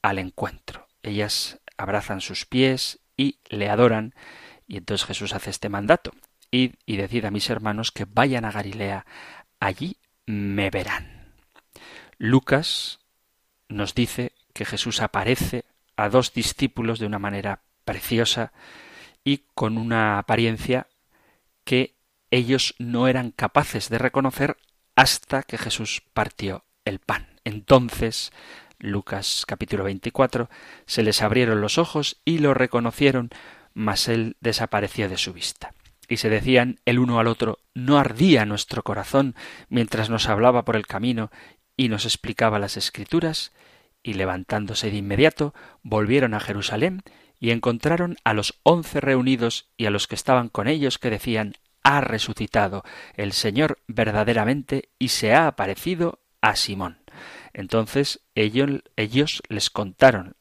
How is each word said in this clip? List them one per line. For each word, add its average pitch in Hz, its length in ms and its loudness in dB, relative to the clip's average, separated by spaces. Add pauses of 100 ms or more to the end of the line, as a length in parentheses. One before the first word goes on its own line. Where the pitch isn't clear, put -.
al 98 160 0
encuentro. - 680 -10 (160)
Ellas 104 560 -4 (180)
abrazan 101 420 -4
sus - 240 -10
pies 131 540 0 (180)
y 135 220 -2 (100)
le 104 200 -4
adoran 110 480 4 (500)
y 101 120 -12
entonces 98 280 -4
Jesús 101 260 -8
hace 101 180 -8
este - 180 -8
mandato: 101 420 0 (400)
"Id 123 240 2 (120)
y 107 100 -4
decid 104 280 -2
a 101 60 -4
mis 104 200 -4
hermanos 110 420 -4
que 101 120 -6
vayan 120 400 0
a 107 60 -4
Galilea, 101 560 -6 (520)
allí 131 380 -4 (300)
me 101 440 -2
verán". - 640 -8 (840)
Lucas 135 840 0 (680)
nos 104 260 -6
dice 123 380 -2 (200)
que - 140 -8
Jesús - 340 -4
aparece 117 640 -2 (320)
a 104 120 0
dos 123 240 4
discípulos 117 680 -2
de 110 60 -4
una 104 140 -4
manera 101 420 -6 (240)
preciosa 113 720 -2 (680)
y 143 220 0 (100)
con 110 220 -2
una 113 420 2
apariencia 113 680 0 (800)
que 131 300 0 (360)
ellos 127 480 2
no 120 280 0
eran 127 260 0
capaces - 580 0
de 117 80 -2
reconocer 135 580 0 (400)
hasta 135 460 2
que - 160 -12
Jesús - 440 -6 (120)
partió 101 500 -4 (220)
el 95 140 -6
pan. - 280 -6 (160)
Entonces, 113 880 2 (460)
Lucas 98 680 -4
capítulo - 380 -6
veinticuatro, 117 640 -2 (380)
se - 160 -2
les 107 180 2
abrieron 110 400 4
los 104 160 0
ojos 156 480 -2
y 160 140 2
lo 143 160 4
reconocieron, 127 720 2 (460)
mas 107 340 -2
él 113 320 -2
desapareció 107 680 -2
de 90 80 -6
su 92 160 -6
vista. - 400 -10 (340)
Y 92 80 -2
se 110 140 0
decían 123 560 4
el 123 120 4
uno 120 220 2
al 113 60 4
otro: 113 320 -2 (160)
"¿No 131 240 4
ardía 127 480 4
nuestro 104 360 -4
corazón 120 540 0 (320)
mientras 113 400 0
nos 113 220 0
hablaba 117 340 6
por 110 120 0
el 104 100 -2
camino 113 440 -4 (460)
y 123 140 2
nos 107 160 -2
explicaba 110 520 0
las 101 200 -4
Escrituras?". 160 760 -4 (500)
Y 107 120 -8
levantándose 95 760 -4
de 104 60 -4
inmediato, 127 580 2 (280)
volvieron 110 500 2
a 107 80 0
Jerusalén 110 600 -2 (360)
y 117 120 0
encontraron 147 720 0
a 113 80 4
los 107 300 -2
once 160 360 4
reunidos 131 800 2
y 113 80 -2
a 104 60 2
los 101 160 0
que - 80 -8
estaban 123 340 2
con 101 200 -2
ellos, 143 280 0
que 120 140 -4
decían: 107 460 -2 (260)
"Ha 143 180 6
resucitado 107 840 -2 (320)
el 101 180 -4
Señor 123 460 0 (100)
verdaderamente 113 1000 2 (100)
y 127 100 0
se 110 260 4
ha 160 120 8
aparecido 165 720 -2 (200)
a 107 160 4
Simón". 95 400 -4 (560)
Entonces 113 680 -2 (140)
ello-, 131 460 -2 (160)
ellos 123 540 -2
les 104 180 -4
contaron 127 720 2